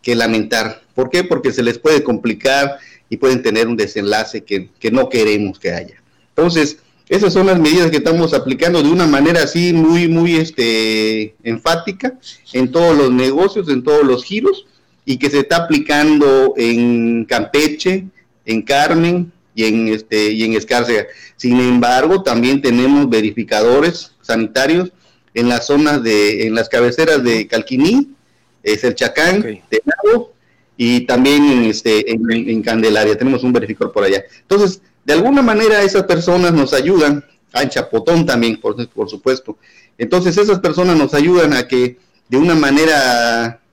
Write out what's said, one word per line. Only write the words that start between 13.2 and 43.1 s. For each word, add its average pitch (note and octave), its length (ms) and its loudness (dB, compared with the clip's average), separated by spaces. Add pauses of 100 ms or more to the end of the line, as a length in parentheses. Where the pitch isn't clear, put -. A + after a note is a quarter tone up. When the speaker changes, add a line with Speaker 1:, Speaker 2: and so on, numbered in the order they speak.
Speaker 1:
en B2+ 140 -2
todos D3 220 2
los B2 200 0
giros, B3+ 420 -4 (380)
y C3 140 -4
que C#3+ 120 -2
se C#3+ 100 0
está D3+ 160 -2
aplicando D3 1000 2
en A#2 680 0
Campeche, D3+ 800 -2 (400)
en A2+ 160 -4
Carmen E3 680 0 (220)
y A2 100 -2
en, A2+ 240 0
este, G#2+ 440 -2
y A2 120 -4
en A2+ 100 -2
Escárcega. A2+ 520 -2 (300)
Sin B2 240 0
embargo, B2 640 2
también B2+ 400 0
tenemos C3 460 2
verificadores A2+ 1040 0 (100)
sanitarios C3 680 -2 (440)
en A#2+ 140 -2
las A#2+ 180 -2
zonas D3 360 2
de, G#2+ 440 0
en A2 80 -2
las A2+ 140 -2
cabeceras C#3 540 0
de A2+ 240 -2
Calquiní, D3+ 680 -2 (480)
es G#2+ 200 -2
el A#2+ 120 -2
Chacán, E3 460 -2
Speaker 2:
Ok. G#3+ 40 -4
Speaker 1:
de A2 400 -6
Nabo, G#4 480 0 (440)
y A#2+ 260 0
también C3 420 2
en, B2+ 200 4
este, A2 480 0
en, A2+ 180 -4
en, A2+ 180 -4
en A2+ 140 -2
Candelaria, G#2+ 540 0
tenemos B2+ 280 -2
un B2 80 0
verificador A2 400 -2
por G2+ 120 -2
allá. G2 200 0 (160)
Entonces, F#3+ 400 0 (240)
de C#3+ 80 -2
alguna B3+ 300 2
manera G#3+ 400 2
esas G3 220 0
personas F3 480 0
nos C#3 200 2
ayudan, D3 520 2 (280)
ah, B2+ 100 -2
en D3 60 -2
Chapotón D3 580 0
también, A#2 340 -2
por, A2 280 -6
por G#2 200 -8
supuesto. C3 500 -6 (400)
Entonces, F3+ 380 -2
esas G#3 240 2
personas F3 360 0
nos C#3+ 180 0
ayudan D#3 380 2
a B2 160 -2
que, B2 300 0 (300)
de B2 80 -2
una E3 180 2
manera C3 1040 0 (120)